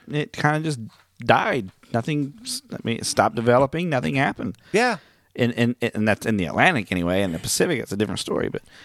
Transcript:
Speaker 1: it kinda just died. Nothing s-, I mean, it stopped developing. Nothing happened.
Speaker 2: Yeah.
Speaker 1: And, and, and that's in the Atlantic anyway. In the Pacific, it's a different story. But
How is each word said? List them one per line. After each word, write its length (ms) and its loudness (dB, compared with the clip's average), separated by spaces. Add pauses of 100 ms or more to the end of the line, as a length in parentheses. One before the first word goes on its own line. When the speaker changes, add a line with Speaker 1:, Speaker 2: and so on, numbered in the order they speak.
(120)
Speaker 1:
it 220 -6
kinda 260 0
just 200 -4 (400)
died. 520 2 (220)
Nothing 400 -2 (100)
s-, 180 -10 (120)
I 100 -8
mean, 140 -2
it 80 -8
stopped 300 2
developing. 540 2
Nothing 260 0
happened. 420 -2 (160)
Speaker 2:
Yeah. 240 2 (380)
Speaker 1:
And, 180 0
and, 220 0 (180)
and 140 0
that's 180 0
in 120 0
the 80 0
Atlantic 460 2
anyway. 300 2
In 100 0
the 80 -6
Pacific, 400 0
it's 140 -8
a 40 -4
different 220 0
story. 300 -4
But 120 -8 (240)